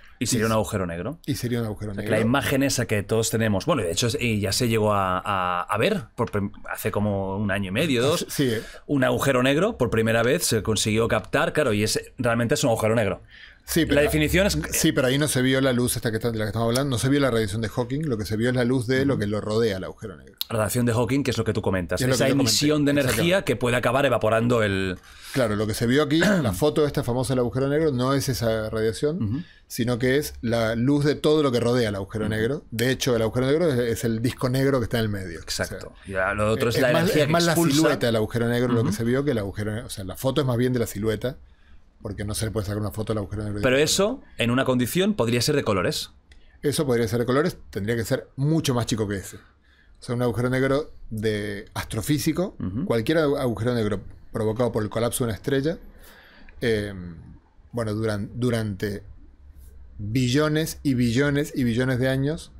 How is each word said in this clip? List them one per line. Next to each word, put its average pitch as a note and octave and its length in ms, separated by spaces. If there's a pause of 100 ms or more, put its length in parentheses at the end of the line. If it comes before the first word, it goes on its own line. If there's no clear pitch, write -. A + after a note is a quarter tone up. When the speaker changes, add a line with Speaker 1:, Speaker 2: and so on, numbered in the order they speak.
(200)
Speaker 1:
Y B2 60
sería A2 180
Speaker 2:
Y - 20
Speaker 1:
un A2+ 60
agujero G#2 340
negro. F2+ 400
Speaker 2:
y C#3 80
sería A#2+ 260
un A2+ 60
agujero G#2 260
Speaker 1:
O - 40
sea, G#2+ 80
que A2 60
Speaker 2:
negro. A2 140
Speaker 1:
la A2+ 40
imagen C#3 340
esa B2 240
que G#2 160
todos A2+ 280
tenemos, A2 360
bueno, D3 160
y F2 40
de E2+ 60
hecho A#2+ 140
es, G#2+ 140
y A2+ 200
ya G2 120
se A#2+ 160
llegó G#2+ 240
a, F#2 260
a, F2+ 440
a G#2 160
ver E3 260 (100)
por A2+ 160
prim-, G2+ 220 (180)
hace G2+ 220
como G2 460
un G#2+ 120
año G2 180
y F#2 40
medio, B2+ 300
dos, D#3+ 260
Speaker 2:
Sí, C3+ 200
sí, A2+ 60
eh. A2+ 80 (240)
Speaker 1:
un C#3 160
agujero B2 400
negro, D3+ 360
por A#2 120
primera A2+ 320
vez D3+ 220
se A2 180
consiguió A2 460
captar, C#3 440
claro, C#3 200
y G#2 100
es, - 360
realmente A#2 360
es D3 80
un C3 80
agujero A2 240
negro. G2 280 (420)
Speaker 2:
Sí, D#3+ 220
pero C#3+ 80
Speaker 1:
La D3 80
definición D3+ 440
es D#3+ 120 (140)
Speaker 2:
sí, D#3+ 200
pero C3 140
ahí C3+ 120
no D3 100
se C3 120
vio C3 200
la C3+ 120
luz A#2+ 240
esta A#2 140
que A2 60
está, A#2 160
de A2 60
la G#2+ 60
que G#2 40
estamos A2+ 200
hablando, C3+ 220
no A#2 80
se C3+ 100
vio C#3+ 120
la C3+ 100
radiación A2+ 320
de G#2+ 60
Hawking, B2+ 340
lo B2+ 160
que G#2+ 80
se A2 100
vio A2+ 140
es B2+ 60
la B2 80
luz B2 220
de C3 200
lo C3+ 80
Speaker 1:
Ujú. A2 60
Speaker 2:
que G2+ 80
lo G#2 120
rodea G#2 380
el F2+ 60
agujero E2+ 320
negro. C2+ 180 (140)
Speaker 1:
Radiación A#2 360
de A#2+ 80
Hawking, B2 300
que B2+ 80
es A2+ 80
lo A2+ 60
que G#2+ 80
tú G#2+ 100
comentas, F#2 380
Speaker 2:
Es B2+ 80
lo C3 60
Speaker 1:
esa C3 100
Speaker 2:
que C3+ 60
yo C3 40
comenté, C3+ 160
Speaker 1:
emisión D3 340
de C#3 60
energía C3+ 240
Speaker 2:
exactamente. F3 300
Speaker 1:
que A#2+ 120
puede A#2+ 200
acabar B2+ 280
evaporando A#2 580
el F#2+ 360 (340)
Speaker 2:
Claro, A2 240
lo G#2 100
que G#2+ 80
se A#2+ 120
vio C3+ 160
aquí, D3+ 160
Speaker 1:
<clears throat> F3+ 240
Speaker 2:
la A2 100
foto D3 340
esta C#3+ 180
famosa B2+ 300
del B2+ 40
agujero B2+ 300
negro, D3+ 240
no B2+ 220
es C3+ 140
esa A2 400
radiación, A2+ 540
Speaker 1:
Ujú. B2 200 (260)
Speaker 2:
sino A#2+ 300
que B2+ 200
es D3 240
la A2+ 320
luz C#3 300
de D3 100
todo D3+ 280
lo C#3 100
que A#2+ 80
rodea A#2 280
el G2+ 60
agujero G2 320
Speaker 1:
Ujú. G#2+ 80
Speaker 2:
negro. A#2+ 380
De A#2 180
hecho, B2+ 260
el A2 60
agujero A2+ 240
negro D#3+ 220
es, B2+ 100
es A#2+ 260
el A2+ 160
disco B2 300
negro C3+ 300
que A2 40
está A#2 140
en A2+ 60
el G#2+ 40
medio. F#2+ 320
Speaker 1:
Exacto. - 600
Speaker 2:
O - 40
sea, F#2+ 260
Speaker 1:
Y G2+ 40
lo G#2+ 140
otro A2+ 180
es A2+ 80
Speaker 2:
es C3 60
Speaker 1:
la B2 100
Speaker 2:
más, B2+ 100
Speaker 1:
energía - 200
Speaker 2:
es C#3+ 60
Speaker 1:
que D#3 40
Speaker 2:
más E3+ 120
la E3+ 80
Speaker 1:
expulsa. D#3 240
Speaker 2:
silueta D3+ 300
del A2+ 100
agujero A2+ 320
negro A#2+ 260
lo A2+ 80
que - 60
Speaker 1:
Ujú. G3 100
Speaker 2:
se A#2+ 60
vio C3 200
que D3 60
el A#2 80
agujero G2+ 340
ne-, A2+ 100
o - 60
sea, G2 160
la F#2 120
foto C3+ 260
es C3+ 40
más B2 120
bien B2+ 160
de A#2+ 60
la G#2+ 60
silueta, G#2+ 520 (640)
porque G2+ 220
no G#2 100
se A2+ 120
le G#2 40
puede F#2+ 160
sacar G#2 140
una G#2 100
foto A2 220
al G#2+ 60
agujero G#2 260
negro G#2 180
Speaker 1:
Pero B2+ 140
Speaker 2:
directamente. D3 80
Speaker 1:
eso, G3+ 380 (140)
en A#2 140
una B2+ 140
condición, C3 500
podría A#2+ 260
ser D3 140
de C3+ 80
colores. G#2 480 (500)
Speaker 2:
Eso D3+ 240
podría A#2+ 220
ser A#2+ 140
de A#2 60
colores, D3+ 300 (140)
tendría G#2 240
que A2+ 100
ser - 300
mucho D3 400
más A#2+ 120
chico A2 200
que G2+ 120
ese. - 180
O - 40 (640)
sea, A#2+ 120
un B2 60
agujero B2 280
negro C3+ 400 (200)
de G#2 640
astrofísico, D3+ 840
Speaker 1:
Ujú. A2 280
Speaker 2:
cualquier A#2+ 320
agu-, C#3+ 200
agujero A#2+ 340
negro G#2 280 (320)
provocado A2 400
por A2 100
el G#2 80
colapso A2+ 320
de A#2 60
una G#2 80
estrella, C#3 420 (800)
eh, G#2 320 (800)
bueno, A2 240
duran-, G#2+ 400
durante G#2+ 720 (920)
billones C3 840
y C#3 120
billones C#3 600
y C#3 100
billones B2 340
de C3 100
años C#3 520